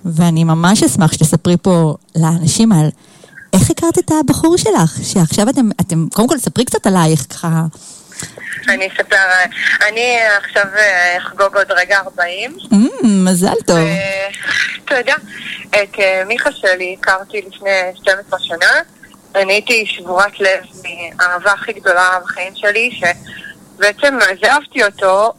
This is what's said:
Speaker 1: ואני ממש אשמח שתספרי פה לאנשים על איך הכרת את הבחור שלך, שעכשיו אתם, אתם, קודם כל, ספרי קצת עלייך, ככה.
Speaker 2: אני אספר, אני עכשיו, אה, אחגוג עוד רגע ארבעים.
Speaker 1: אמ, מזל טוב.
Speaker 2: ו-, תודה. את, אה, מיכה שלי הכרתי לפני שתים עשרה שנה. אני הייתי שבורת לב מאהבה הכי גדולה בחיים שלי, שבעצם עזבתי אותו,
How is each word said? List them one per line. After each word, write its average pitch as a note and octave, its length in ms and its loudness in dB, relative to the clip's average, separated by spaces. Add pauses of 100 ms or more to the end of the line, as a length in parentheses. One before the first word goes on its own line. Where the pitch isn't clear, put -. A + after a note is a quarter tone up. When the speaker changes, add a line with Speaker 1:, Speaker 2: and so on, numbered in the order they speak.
Speaker 1:
ואני E3 380 2
ממש E3+ 400 2
אשמח E3+ 300 2
שתספרי E3+ 480 0
פה E3 340 2 (200)
לאנשים E3 560 2
על D#3 180 4 (640)
איך F#3+ 160 4
הכרת E4+ 280 0
את F4 220 -2
הבחור D#4 380 2
שלך, D#4 460 2
שעכשיו G3+ 460 0
אתם, B3+ 200 2 (120)
אתם, E3 320 0
קודם A3 140 2
כל, D4+ 100 0
ספרי - 280 -2
קצת - 220 -2
עלייך, D#3+ 420 2
ככה. E3 320 -2 (1080)
Speaker 2:
אני F#3+ 180 -2
אספר, G3+ 280 -2 (760)
אני A#3+ 280 0 (200)
עכשיו, G3+ 260 -2 (140)
אה, F3+ 400 2
אחגוג G3 400 -2
עוד F#3+ 140 0
רגע F#3 280 0
ארבעים. F#3 580 -6 (140)
Speaker 1:
אמ, A3 160 6 (380)
מזל F#3 280 2 (120)
טוב. F3 120 4
Speaker 2:
ו-, G3 1080 -2
תודה. C4+ 280 0 (560)
את, G3+ 300 -2
אה, F#3+ 280 2
מיכה B3 240 -2
שלי F#3 480 -2
הכרתי G3 480 -2
לפני G3 220 -8 (260)
שתים G3 180 0 (140)
עשרה F#3 120 -4
שנה. F3 320 0 (640)
אני G3 180 0
הייתי G#3 320 0
שבורת F#3 540 -2
לב F#3+ 200 0 (240)
מאהבה F3 680 -4
הכי G3+ 220 -4
גדולה F#3 500 2
בחיים F#3 320 -10
שלי, A3 440 -2
שבעצם - 1200 -2
עזבתי A3 640 0
אותו, G3+ 560 2